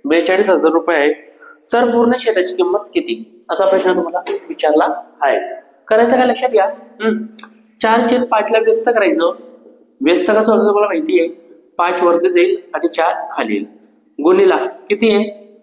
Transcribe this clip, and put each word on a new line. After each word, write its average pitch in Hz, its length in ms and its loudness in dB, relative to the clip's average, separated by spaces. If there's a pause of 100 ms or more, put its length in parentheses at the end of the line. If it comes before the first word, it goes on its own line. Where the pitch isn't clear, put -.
बेचाळीस 170 440 0
हजार 160 220 2
रुपये 165 260 0
आहे, 147 160 2 (600)
तर 240 120 2
पूर्ण 233 340 2
शेताची 196 360 -2
किंमत 185 240 0 (140)
किती, - 560 -8
असा 190 160 -2
प्रश्न 185 300 0
तुम्हाला 175 420 -6 (120)
विचारला 160 540 0 (180)
आहे. 127 180 0 (480)
करायचं 233 240 2
काय, 247 160 2
लक्षात 247 220 -2
घ्या. 202 160 2 (380)
हम्म. 220 200 -2 (580)
चार 233 300 2
छेद 247 120 2
पाचला 220 360 0
व्यस्त 226 300 0
करायचं. 175 460 0 (680)
व्यस्त 160 220 2
कसं 220 280 2
होतं 208 140 2
तुम्हाला 208 220 2
माहिती 170 320 -2
आहे, 170 100 0 (480)
पाच 175 260 -2
वरती 170 260 2
जाईल 180 320 0 (120)
आणि 175 140 -4
चार 165 260 0 (180)
खाली 113 220 -4
येईल. 98 120 -4 (580)
गुणिला 185 340 4
किती 214 580 -2
आहे? 214 80 2 (400)